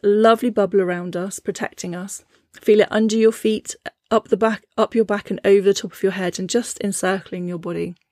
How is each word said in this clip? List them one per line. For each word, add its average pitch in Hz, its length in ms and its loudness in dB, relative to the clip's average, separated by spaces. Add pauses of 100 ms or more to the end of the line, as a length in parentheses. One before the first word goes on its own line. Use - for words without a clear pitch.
lovely 220 460 4
bubble 202 320 0
around 180 340 -4
us, 180 260 -8
protecting - 540 -8
us. 180 300 -12 (340)
Feel 214 220 4
it - 100 2
under 220 280 0
your 220 140 4
feet, - 440 -4 (340)
up 220 180 0
the 202 100 2
back, 220 260 -2 (140)
up 220 160 0
your 220 100 2
back 202 260 -6
and 214 140 -6
over 196 220 4
the 196 80 4
top 190 180 -10
of - 100 -20
your 190 100 0
head 190 260 -6
and 185 100 -6
just - 320 -4
encircling 185 640 -4
your 175 120 -8
body. 170 360 -6 (180)